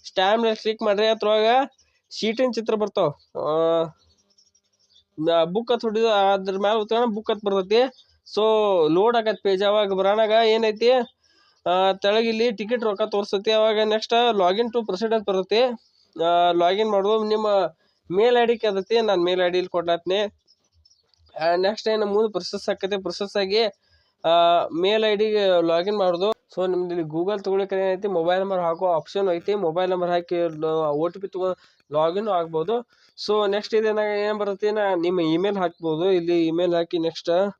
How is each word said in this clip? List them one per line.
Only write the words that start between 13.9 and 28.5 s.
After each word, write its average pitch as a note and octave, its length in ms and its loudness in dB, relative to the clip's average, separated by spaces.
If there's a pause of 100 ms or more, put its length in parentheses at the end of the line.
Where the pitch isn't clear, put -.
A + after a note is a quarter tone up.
login G3 360 2
to A#3 140 -2
proceed G#3+ 260 -2
ಅಂತ G#3+ 140 -2
ಬರ್ತೈತಿ. G3 340 0 (600)
ಆ, F3 280 4
ಲಾಗಿನ್ F#3+ 400 2
ಮಾಡೋದು G#3 320 2
ನಿಮ್ಮ G#3+ 240 0 (720)
ಮೇಲ್ A#3+ 200 4
ಐ A#3+ 80 4
ಡಿ A#3 120 0
ಕೇಳ್ತೈತಿ. G#3+ 440 0
ನಾನ್ G3 220 2
ಮೇಲ್ F3+ 180 0
ಐ F3+ 80 2
ಡಿ F3+ 80 -2
ಇಲ್ಲಿ F#3 120 -2
ಕೊಡ್ಲಾತ್ನಿ. F3 720 -2 (1000)
ಆ, E3+ 120 2
ನೆಕ್ಸ್ಟ್ F#3+ 320 -2
ಏನು A3 180 0
ಮುಂದೆ G#3 260 0
ಪ್ರೊಸೆಸ್ G3+ 380 -6
ಆಕೈತಿ. G3 320 -4
ಪ್ರೊಸೆಸ್ F#3+ 360 -6
ಆಗಿ, G3+ 260 0 (640)
ಆ, E3+ 420 4 (140)
ಮೇಲ್ G#3+ 240 0
ಐ G#3+ 100 2
ಡಿ G#3+ 160 0
ಗೆ G3 360 2
ಲಾಗಿನ್ F3 300 0
ಮಾಡೋದು. F#3 340 0
So, - 380 -6
ನಿಮ್ದು F3+ 260 -4
ಇಲ್ಲಿ E3 120 -4
Google F3+ 360 -4
ತಗೊಳ್ಳಿಕ್ಕೆ G3 320 -2
ಏನೈತಿ, F#3+ 320 -2
ಮೊಬೈಲ್ F3+ 340 0
ನಂಬರ್ G3 180 -2